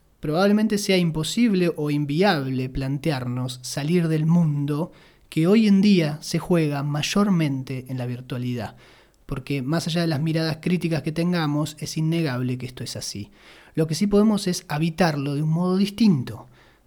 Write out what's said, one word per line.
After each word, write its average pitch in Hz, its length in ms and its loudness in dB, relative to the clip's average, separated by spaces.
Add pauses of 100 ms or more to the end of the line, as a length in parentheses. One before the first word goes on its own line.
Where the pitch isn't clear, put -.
(200)
probablemente 202 580 2
sea 196 180 2
imposible 175 800 2
o 147 140 -2
inviable 143 800 0
plantearnos 127 920 -4
salir 165 460 0
del 156 160 0
mundo 147 680 2 (360)
que 160 180 0
hoy 214 220 6
en 196 140 6
día 165 400 4
se - 160 -4
juega 156 440 0
mayormente 147 1080 -2
en 127 100 -6
la 123 80 -4
virtualidad. 123 680 -6 (500)
Porque 139 340 -6
más 156 260 -2
allá 170 140 -2
de 170 80 0
las 147 140 -2
miradas 160 380 -2
críticas 170 420 -2
que 160 100 -4
tengamos, 156 680 -2
es 156 200 -8
innegable 143 580 -2
que 127 100 -8
esto - 160 -12
es - 140 -10
así. - 340 -10 (440)
Lo 160 120 0
que 160 80 -4
sí 202 120 0
podemos 208 400 4
es 175 220 -4
habitarlo 151 640 0
de 147 80 -2
un 156 80 0
modo 180 260 2
distinto. 196 720 2 (400)